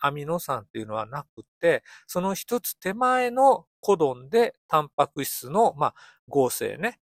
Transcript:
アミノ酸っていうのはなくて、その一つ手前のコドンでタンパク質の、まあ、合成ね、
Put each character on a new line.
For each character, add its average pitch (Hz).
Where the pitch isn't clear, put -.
ア 143
ミ 147
ノ 165
酸 127
っ -
て -
い 110
う -
の 107
は 110
な 135
く -
て、 165
そ -
の 190
一 240
つ -
手 185
前 254
の 254
コ 202
ド 143
ン 131
で 226
タ 156
ン 147
パ 143
ク 139
質 -
の、 202
ま 143
あ、 -
合 131
成 107
ね、 208